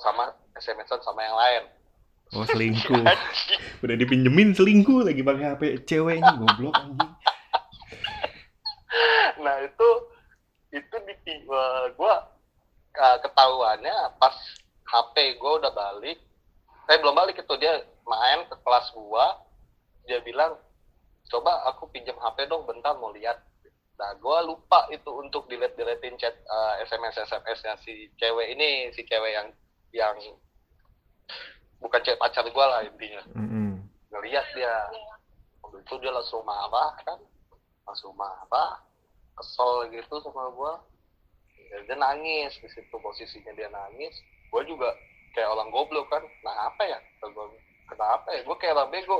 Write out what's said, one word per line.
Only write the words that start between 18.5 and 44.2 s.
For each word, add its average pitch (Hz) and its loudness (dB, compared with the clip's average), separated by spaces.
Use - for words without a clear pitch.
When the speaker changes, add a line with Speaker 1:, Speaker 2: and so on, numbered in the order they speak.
Speaker 1:
kelas 123 4
gua, 110 0
dia 123 -2
bilang, 147 0
"Coba 131 0
aku - -10
pinjam 123 -12
H 117 -4
P 139 -6
dong, 160 -4
bentar 123 -4
mau 113 -12
lihat." 110 -6
Nah, 101 -8
gua 156 0
lupa 165 2
itu 151 -12
untuk 139 -8
delete-deletein 120 -6
chat, 117 -4
eh, 110 -2
S 110 -10
M 113 -8
S 110 -6
S 107 -10
M 107 -8
S-nya 110 -8
si 107 -18
cewek 117 -2
ini, 139 -2
si 117 -14
cewek 110 -2
yang, 104 -6
yang 107 -2
bukan 117 0
cewek 117 0
pacar 120 -2
gua 131 4
lah - -2
intinya. 104 -16
Speaker 2:
Mm-mm. 107 -4
Speaker 1:
Ngeliat 120 -6
dia. 117 -4
Waktu - -20
itu - -14
dia 127 -6
langsung 117 -6
marah 107 -2
kan, 175 -10
langsung 101 -18
marah, 98 -4
kesel 123 -2
gitu 117 -14
sama 135 -10
gua. 151 -8
Ya, 101 -14
dia 123 -10
nangis 147 -2
di - -20
situ, - -18
posisinya 107 -14
dia 104 -12
nangis. 104 -14